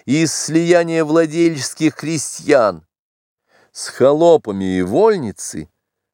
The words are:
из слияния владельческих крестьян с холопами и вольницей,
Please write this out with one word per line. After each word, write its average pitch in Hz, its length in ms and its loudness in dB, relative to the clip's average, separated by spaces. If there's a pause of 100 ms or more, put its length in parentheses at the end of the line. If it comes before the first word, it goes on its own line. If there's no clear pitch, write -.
из 151 280 0
слияния 165 720 0
владельческих 156 920 0
крестьян 135 920 -2 (840)
с - 160 -14
холопами 123 880 2
и 92 40 0
вольницей, 120 880 -2 (440)